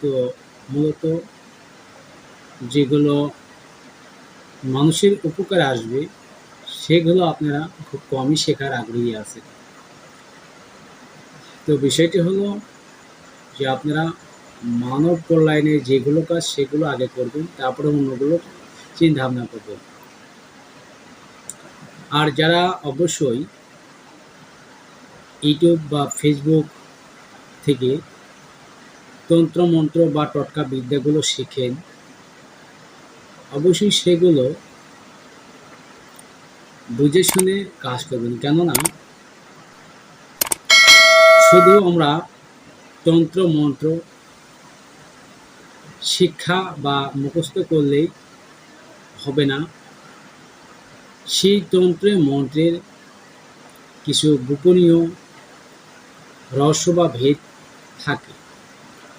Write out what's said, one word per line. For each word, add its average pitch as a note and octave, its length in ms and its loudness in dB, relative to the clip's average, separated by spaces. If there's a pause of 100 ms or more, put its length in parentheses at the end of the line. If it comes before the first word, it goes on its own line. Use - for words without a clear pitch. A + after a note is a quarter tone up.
তো B2+ 320 -2 (380)
মূলত D3+ 480 -2 (1400)
যেগুলো C#3+ 680 0 (1300)
মানুষের D3+ 600 2
উপকারে F3 380 -2
আসবে, B2+ 440 -4 (600)
সেগুলো E3+ 580 0
আপনারা D3+ 440 -4 (220)
খুব C#3 100 -12 (100)
কমই C3+ 260 0
শেখার C#3 360 -4
আগ্রহী A#2+ 420 -6
আছেন। - 280 -16 (2250)
তো D3+ 100 2
বিষয়টি D#3 440 0
হলো G3+ 400 -2 (1000)
যে C3+ 80 -4
আপনারা D3+ 460 -4 (520)
মানব B2+ 520 -2 (120)
কল্যাণে D3+ 500 2
যেগুলো C3+ 440 0
কাজ, E3+ 220 -4
সেগুলো D3 420 -4
আগে B2+ 280 -4
করবেন, B2+ 320 -6 (100)
তারপরে C3+ 320 -4
অন্যগুলো C#3+ 500 0 (580)
চিন্তাভাবনা C3 500 0
করবেন। G#2+ 300 -16 (2250)
আর D3+ 200 0
যারা E3+ 400 0 (140)
অবশ্যই C#3+ 600 -2 (2000)
YouTube D#3+ 360 2 (120)
বা C#3+ 200 -2 (100)
Facebook D3+ 440 0 (1000)
থেকে B2+ 320 0 (1300)
তন্ত্রমন্ত্র E3 800 2
বা D3+ 180 -2
টোটকা D3 360 -6
বিদ্যাগুলো C3+ 600 -2
শিখেন, B2+ 520 -6 (1800)
অবশ্যই E3+ 380 2
সেগুলো E3 640 2 (2500)
বুঝে C#3+ 300 2
শুনে F#3+ 420 0 (160)
কাজ B2 240 -8
করবেন। A#2+ 340 -6
কেননা D#3 360 0 (2750)
শুধু F#3+ 400 6
আমরা D#3+ 300 0 (840)
তন্ত্রমন্ত্র D#3+ 920 0 (2000)
শিক্ষা F3 760 -2
বা C#3 380 -4
মুখস্থ C#3+ 420 -6
করলেই D3+ 480 0 (1160)
হবে C#3 220 -2
না, C#3 200 -4 (1600)
সেই G3+ 340 2 (100)
তন্ত্রে F#3 460 2
মন্ত্রের D3+ 640 0 (1200)
কিছু D3 340 0 (100)
গোপনীয় E3+ 580 4 (1500)
রহস্য D3+ 380 0
বা E3+ 180 2
ভেদ C3 280 0 (680)
থাকে। - 320 -8 (840)